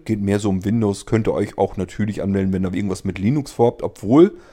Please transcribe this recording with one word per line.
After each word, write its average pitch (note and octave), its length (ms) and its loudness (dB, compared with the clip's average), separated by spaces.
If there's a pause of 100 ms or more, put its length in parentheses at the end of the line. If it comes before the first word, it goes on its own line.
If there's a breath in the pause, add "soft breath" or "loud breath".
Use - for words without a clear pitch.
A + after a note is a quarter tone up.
geht G#2+ 160 -4
mehr G2+ 180 0
so G#2 100 -2
um F#2+ 160 0
Windows, G2+ 420 0
könnt A2+ 200 0
ihr F2 80 0
euch G2+ 240 -4
auch - 180 0
natürlich G2+ 460 -4
anmelden, G2 300 0
wenn F#2 120 0
ihr F2+ 80 -4
irgendwas F#2+ 320 -4
mit F#2+ 140 -4
Linux B2+ 320 -2
vorhabt, A#2+ 320 0
obwohl C#3 540 4 (160 loud breath)